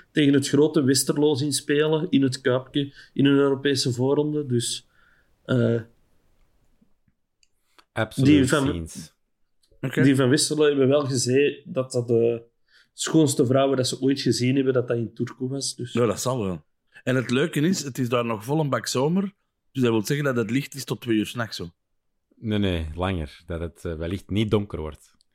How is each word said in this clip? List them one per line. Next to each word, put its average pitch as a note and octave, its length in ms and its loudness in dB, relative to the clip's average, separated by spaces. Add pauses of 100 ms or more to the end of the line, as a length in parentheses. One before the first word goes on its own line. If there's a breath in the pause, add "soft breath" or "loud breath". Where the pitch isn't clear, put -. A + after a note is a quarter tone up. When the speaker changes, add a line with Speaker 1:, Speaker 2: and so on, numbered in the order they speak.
(120)
Speaker 1:
tegen C#3+ 220 4
het C3+ 140 2
grote D3+ 360 4
Westerlo D3 520 2
zien C#3 180 -2
spelen D3+ 560 0
in C#3 120 2
het C3 200 -2
Kuipje C3+ 520 -2 (200 loud breath)
in C#3 120 2
een C#3 120 4
Europese C#3 560 0
voorronde. D3 520 -2
Dus, A#2+ 420 -4 (580)
eh, A#2 360 0 (2000)
Speaker 2:
Absoluut C3 380 0
Speaker 1:
die C#3 180 6
van, C#3 200 2
Speaker 2:
ziens. E2 460 -8 (680)
Speaker 3:
Oké. C3+ 220 0
Speaker 1:
die C#3 120 6
van C3 140 4
Westerlo D3+ 360 2
hebben C#3 220 4
wel C#3+ 180 2
gezegd C3+ 600 0
dat B2+ 260 -6
dat A#2 160 -2
de A#2 340 2 (520 soft breath)
schoonste D3+ 520 2
vrouwen C3+ 320 2
dat B2+ 100 -2
ze - 140 -6
ooit C3+ 200 0
gezien B2 340 0
hebben, C3 180 2
dat B2 140 0
dat A#2+ 100 -2
in A#2 160 -6
Turku B2+ 340 -6
was. C3+ 280 -8
Dus. B2 180 -10
Speaker 3:
Ja, A#2 120 2
dat G2+ 160 -2
zal B2+ 220 -4
wel. F2+ 200 -6 (400 soft breath)
En B2+ 120 0
het A#2 160 -2
leuke D3+ 280 0
is, E3 240 0
het C#3 140 -10
is B2+ 120 -4
daar A#2+ 160 0
nog A2 180 -6
vol C#3+ 160 -2
een D3 100 -2
bak A#2 180 -4
zomer. F3 460 -2 (380)
Dus C3 120 -2
dat A#2+ 80 4
wil A2 140 0
zeggen D3 200 -2
dat C3 100 0
het A2+ 140 -2
licht C3+ 260 -4
is C3+ 100 -12
tot A#2+ 160 -8
twee A2+ 160 0
uur G#2 80 0
's - 80 -10
nachts A#2 240 -8
zo. E2+ 120 -10 (640)
Speaker 2:
Nee, G#2+ 240 -2
nee, F2 360 0
langer. F2 500 -4
Dat E2 140 -8
het, E2+ 260 -10
eh, E2+ 100 -6
wellicht E2+ 340 -8
niet G#2+ 220 0
donker G2+ 280 -2
wordt. D#2 340 -12 (220)